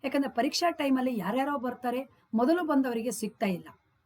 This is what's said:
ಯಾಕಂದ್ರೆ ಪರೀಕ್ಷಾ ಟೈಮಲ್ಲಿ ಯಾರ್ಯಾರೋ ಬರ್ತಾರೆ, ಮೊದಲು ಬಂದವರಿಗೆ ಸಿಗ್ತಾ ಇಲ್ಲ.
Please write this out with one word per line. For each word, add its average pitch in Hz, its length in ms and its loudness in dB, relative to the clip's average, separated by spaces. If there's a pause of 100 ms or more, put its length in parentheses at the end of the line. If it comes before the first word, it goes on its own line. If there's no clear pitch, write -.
ಯಾಕಂದ್ರೆ 277 280 0
ಪರೀಕ್ಷಾ 302 380 0
ಟೈಮಲ್ಲಿ 262 480 0
ಯಾರ್ಯಾರೋ 262 400 0
ಬರ್ತಾರೆ, 247 520 -4 (240)
ಮೊದಲು 311 300 4
ಬಂದವರಿಗೆ 254 460 0
ಸಿಗ್ತಾ 208 360 -4
ಇಲ್ಲ. 170 220 -2 (360)